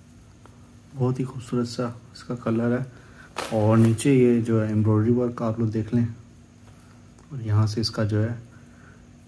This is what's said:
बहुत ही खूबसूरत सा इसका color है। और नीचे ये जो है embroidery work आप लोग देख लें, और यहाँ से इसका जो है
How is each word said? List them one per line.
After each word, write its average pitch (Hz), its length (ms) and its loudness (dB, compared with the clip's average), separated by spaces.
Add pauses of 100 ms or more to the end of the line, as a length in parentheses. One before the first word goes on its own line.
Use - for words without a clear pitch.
(960)
बहुत 131 260 -2
ही 127 40 -4
खूबसूरत 123 420 -6
सा 120 340 -8 (140)
इसका - 200 -12
color 120 440 -2
है। 139 80 -6 (640)
और 110 260 4
नीचे 113 360 4
ये 120 280 4
जो 113 180 0
है 107 100 -2
embroidery 107 420 2
work 120 300 -2
आप 113 180 -2
लोग 110 100 0
देख 107 240 -4
लें, 120 200 0 (1200)
और 127 100 -10
यहाँ 107 240 2
से 110 140 -4
इसका 110 240 -4
जो 104 160 0
है 117 320 -6 (760)